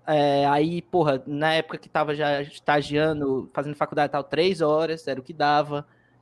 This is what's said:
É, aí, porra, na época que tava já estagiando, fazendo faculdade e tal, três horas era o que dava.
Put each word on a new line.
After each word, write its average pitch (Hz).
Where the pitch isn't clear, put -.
É, 143
aí, 156
porra, 147
na 147
época 160
que -
tava 151
já 147
estagiando, 147
fazendo 147
faculdade 147
e -
tal, 143
três 165
horas 160
era 131
o -
que 175
dava. 147